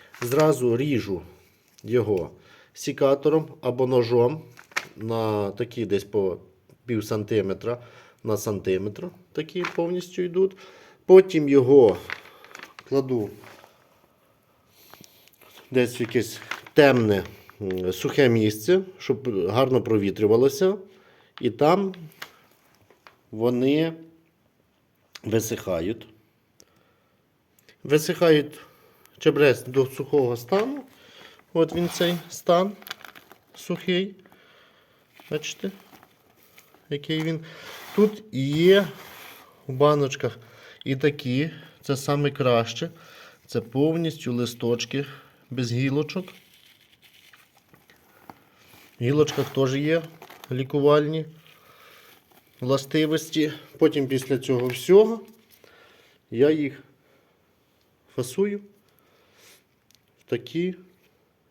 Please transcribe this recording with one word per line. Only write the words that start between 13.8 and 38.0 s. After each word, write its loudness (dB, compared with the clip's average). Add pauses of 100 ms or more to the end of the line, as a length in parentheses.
десь 0
в -
якесь -2 (340)
темне, 6 (360)
м, -4
сухе 0
місце, 2 (180)
щоб -4
гарно 2
провітрювалося. 2 (640)
І -2
там 2 (1400)
вони 0 (1300)
висихають. -4 (1800)
Висихають 2 (580)
чебрець 4
до 0
сухого -2
стану. -4 (680)
От 0
він -2
цей -2 (160)
стан 0 (840)
сухий. -4 (1160)
Бачите, -10 (1200)
який -6
він. -4 (560)
Тут 2 (100)